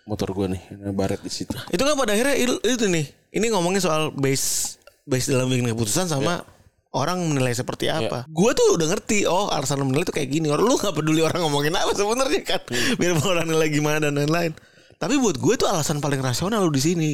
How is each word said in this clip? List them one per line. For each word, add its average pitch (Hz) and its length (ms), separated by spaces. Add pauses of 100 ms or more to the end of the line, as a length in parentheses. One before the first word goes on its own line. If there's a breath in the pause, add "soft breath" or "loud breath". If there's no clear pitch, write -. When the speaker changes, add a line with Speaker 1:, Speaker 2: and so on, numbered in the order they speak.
Speaker 1:
motor 104 260
gua 95 180
nih, 90 120 (100)
ini 101 220
baret 98 260
di - 140
situ. - 240 (100)
Speaker 2:
Itu - 140
kan 285 160
pada 247 160
akhirnya 262 240
il-, 247 260
itu 240 220
nih. 165 220 (240)
Ini 202 180
ngomongin 190 320
soal 156 320
base, - 640 (260)
base 131 240
dalam 127 220
bikin 127 180
keputusan 117 400
sama 160 320
Speaker 1:
Iya. - 180 (340)
Speaker 2:
orang 156 320
menilai 139 300
seperti 123 340
Speaker 1:
Iya. 139 180
Speaker 2:
apa. 110 220
Gua 170 260
tuh 440 220
udah 170 120
ngerti, 202 380
oh, 175 240
alasan 143 300
lu 139 80
menilai 135 180
tuh - 100
kayak 143 160
gini. 160 160
Orang 151 200
lu 262 80
nggak 208 180
peduli 156 300
orang 160 180
ngomongin 147 320
apa 233 220
sebenarnya 240 480
kan. 170 200
Speaker 1:
Hmm. 233 340
Speaker 2:
Biar 170 220
orang 165 280
nilai 160 240
gimana 151 320
dan 147 120
lain-lain. 156 380 (420 loud breath)
Tapi 196 220
buat 214 220
gue 175 160
tuh - 100
alasan 160 360
paling 139 200
rasional 165 400
lu 180 100
di 135 120
sini 165 320